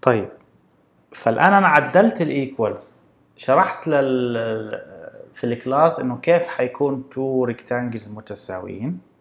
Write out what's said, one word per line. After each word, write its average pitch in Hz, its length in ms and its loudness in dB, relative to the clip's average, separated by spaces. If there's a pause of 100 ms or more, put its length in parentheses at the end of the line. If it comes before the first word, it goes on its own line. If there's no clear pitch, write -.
طيب، 110 260 2 (840)
فالآن 147 400 2
أنا 196 160 6
عدلت 180 540 4
ال 139 320 -4
equals، 104 280 -4 (540)
شرحت 170 520 0
لل-، 120 1080 -2 (340)
في - 120 -12
الكلاس 135 560 0
إنه 123 160 -4
كيف 165 300 2
حيكون 131 640 -4
تو 131 440 -2
rectangles 117 560 -6
متساويين 101 920 -10 (200)